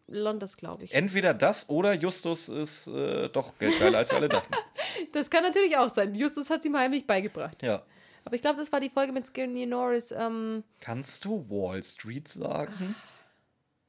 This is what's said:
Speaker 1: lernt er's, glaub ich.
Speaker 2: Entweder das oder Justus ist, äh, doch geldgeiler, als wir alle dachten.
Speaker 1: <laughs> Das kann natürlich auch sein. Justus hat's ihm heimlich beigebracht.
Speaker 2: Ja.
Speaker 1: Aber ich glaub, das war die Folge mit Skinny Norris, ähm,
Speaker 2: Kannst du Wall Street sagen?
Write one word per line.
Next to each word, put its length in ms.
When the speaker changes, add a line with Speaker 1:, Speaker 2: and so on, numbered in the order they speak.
Speaker 1:
lernt 340
er's, 160
glaub 240
ich. 120
Speaker 2:
Entweder 420
das 340
oder 240
Justus 560
ist, 380
äh, 420
doch 300
geldgeiler, 400
als 120
wir 60
alle 120
dachten. 300
Speaker 1:
<laughs> 40
Das 160
kann 140
natürlich 340
auch 120
sein. 240
Justus 360
hat's 160
ihm 100
heimlich 320
beigebracht. 560
Speaker 2:
Ja. 200
Speaker 1:
Aber 100
ich 60
glaub, 160
das 140
war 80
die 100
Folge 240
mit 120
Skinny 400
Norris, 460
ähm, 520
Speaker 2:
Kannst 440
du 240
Wall 340
Street 440
sagen? 460